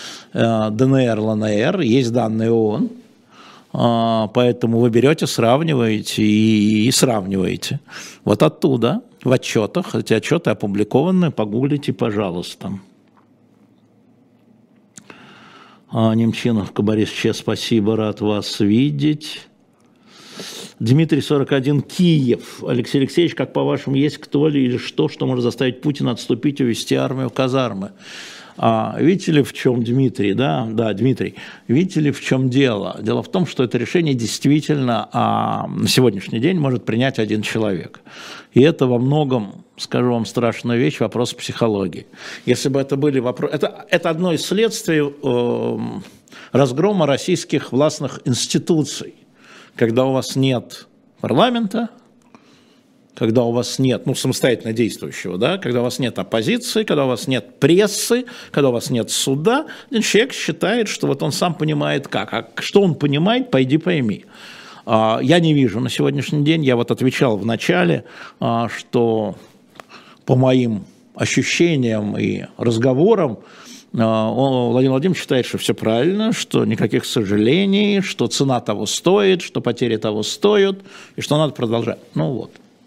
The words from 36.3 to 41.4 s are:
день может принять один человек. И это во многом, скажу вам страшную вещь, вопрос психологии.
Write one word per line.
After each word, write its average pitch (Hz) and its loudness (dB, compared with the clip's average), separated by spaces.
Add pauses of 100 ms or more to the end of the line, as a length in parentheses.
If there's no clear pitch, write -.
день 170 2
может 131 0
принять 120 0
один 107 0
человек. 107 -4 (520)
И 117 6
это 151 4
во 123 2
многом, 131 0 (120)
скажу 123 0
вам 117 0
страшную 120 -2
вещь, 147 0
вопрос 117 -2
психологии. - -2 (400)